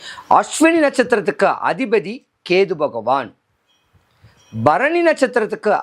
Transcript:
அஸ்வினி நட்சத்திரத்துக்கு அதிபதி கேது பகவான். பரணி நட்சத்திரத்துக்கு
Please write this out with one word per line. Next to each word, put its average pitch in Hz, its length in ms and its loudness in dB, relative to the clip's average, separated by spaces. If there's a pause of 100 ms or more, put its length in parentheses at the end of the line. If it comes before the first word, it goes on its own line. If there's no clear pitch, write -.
(380)
அஸ்வினி 320 460 2
நட்சத்திரத்துக்கு 208 600 0 (240)
அதிபதி 202 440 -2 (340)
கேது 175 260 2
பகவான். 120 560 -4 (1300)
பரணி 269 440 2
நட்சத்திரத்துக்கு 233 640 0 (100)